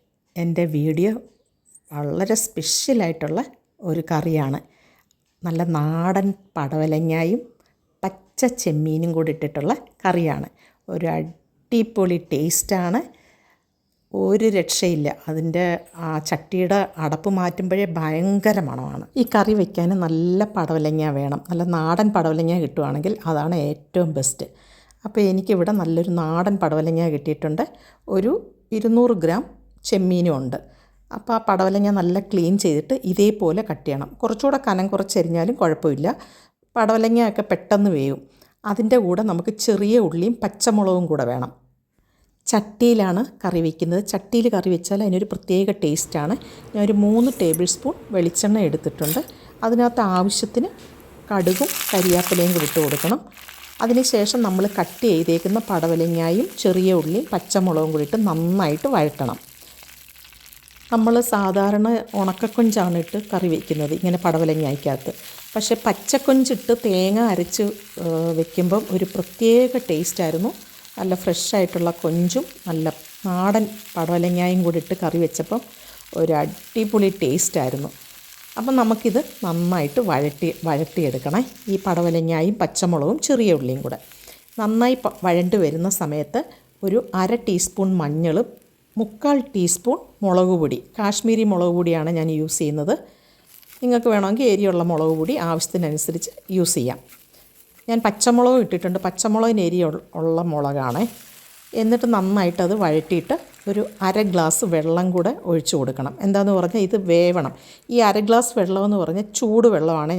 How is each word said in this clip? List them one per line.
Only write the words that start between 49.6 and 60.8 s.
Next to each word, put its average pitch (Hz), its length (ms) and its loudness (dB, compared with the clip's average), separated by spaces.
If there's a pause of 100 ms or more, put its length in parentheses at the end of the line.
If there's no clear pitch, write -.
അതിനകത്ത് 240 360 2 (140)
ആവശ്യത്തിന് 208 520 0 (600)
കടുകും 185 400 0 (220)
കരിയാപ്പിലയും 175 600 2
കൂടി 151 160 0
ഇട്ട് 165 140 2
കൊടുക്കണം. 165 360 -2 (640)
അതിനുശേഷം 240 600 2
നമ്മൾ 185 180 2 (120)
കട്ട് - 360 -2
ചെയ്തേക്കുന്ന 170 480 2 (100)
പടവലങ്ങായും 165 760 0 (160)
ചെറിയ 185 280 2 (100)
ഉള്ളിയും 175 320 -2
പച്ചമുളകും 165 640 0
കൂടി 151 140 0
ഇട്ട് 226 100 -2 (100)
നന്നായിട്ട് 170 680 0
വഴറ്റണം. 143 420 -2 (1600)